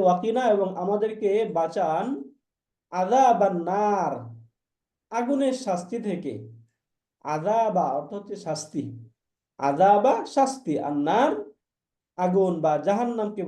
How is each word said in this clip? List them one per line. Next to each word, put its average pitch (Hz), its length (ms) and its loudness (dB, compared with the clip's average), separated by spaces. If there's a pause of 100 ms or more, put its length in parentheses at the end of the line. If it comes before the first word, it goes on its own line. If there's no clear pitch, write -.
ওয়াকিনা 220 380 2 (120)
এবং 196 120 2 (160)
আমাদেরকে 214 460 0 (280)
বাঁচান, 165 480 0 (960)
আযাবান 208 560 4 (120)
নার, 196 440 0 (1000)
আগুনের 254 440 0 (100)
শাস্তি 190 320 -4 (100)
থেকে। 147 260 -6 (1000)
আযাবা 190 520 0 (120)
অর্থ 151 200 -8
হচ্ছে 202 180 -12 (100)
শাস্তি, 151 380 -8 (840)
আযাবা 202 440 4 (220)
শাস্তি, 262 380 0 (140)
আর 147 80 -4 (120)
নার 240 240 2 (840)
আগুন 180 360 2 (100)
বা 156 100 2 (140)
জাহান্নামকে 214 600 -2